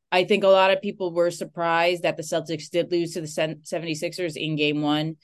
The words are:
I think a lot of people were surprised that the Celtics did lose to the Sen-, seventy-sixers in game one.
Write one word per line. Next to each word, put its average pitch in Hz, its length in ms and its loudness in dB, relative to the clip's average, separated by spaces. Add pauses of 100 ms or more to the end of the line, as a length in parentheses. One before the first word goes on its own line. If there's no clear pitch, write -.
(120)
I 180 140 4
think 208 180 2
a 190 60 6
lot 190 220 8
of 190 100 0
people 190 320 -6
were 175 180 2
surprised 170 720 0
that 160 140 0
the 165 60 -10
Celtics 160 460 -6
did 170 220 0
lose 170 220 -2
to 180 80 -6
the 156 60 -10
Sen-, 160 360 -4
seventy-sixers 165 720 -6
in 156 220 -4
game 147 240 0
one. 151 420 -2